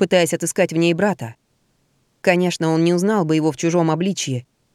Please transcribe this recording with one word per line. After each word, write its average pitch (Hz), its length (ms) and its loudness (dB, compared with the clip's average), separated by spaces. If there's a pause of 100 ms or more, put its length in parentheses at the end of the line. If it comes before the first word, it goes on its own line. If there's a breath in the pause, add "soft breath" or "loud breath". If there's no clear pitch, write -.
пытаясь 180 320 2
отыскать 165 400 -2
в 160 40 -2
ней 170 180 2
брата. 170 400 -4 (880)
Конечно, 175 480 0
он 160 140 2
не 175 100 2
узнал 190 320 0
бы 156 100 0
его 156 160 0
в 135 60 -12
чужом 165 320 0
обличье, 160 560 -4 (280)